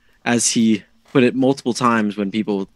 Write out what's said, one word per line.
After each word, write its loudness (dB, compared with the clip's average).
as 0
he 2
put 4
it 2
multiple 0
times 0
when -4
people -4